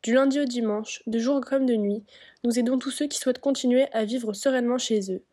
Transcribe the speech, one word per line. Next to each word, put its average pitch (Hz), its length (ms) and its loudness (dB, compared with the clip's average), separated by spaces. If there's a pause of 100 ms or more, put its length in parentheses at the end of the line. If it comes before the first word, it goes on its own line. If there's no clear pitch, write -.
Du 226 120 0
lundi 269 260 4
au 285 40 2
dimanche, 220 640 -4
de 226 120 -2
jour 262 220 2
comme 269 260 0
de 247 80 4
nuit, 208 300 -2 (400)
nous 240 140 2
aidons 247 200 2
tous 269 120 -4
ceux 294 160 -4
qui 285 120 -6
souhaitent 254 220 -2
continuer 262 520 2
à 220 120 0
vivre 226 280 -4
sereinement 247 460 0
chez 208 340 -2
eux. 185 100 -6 (100)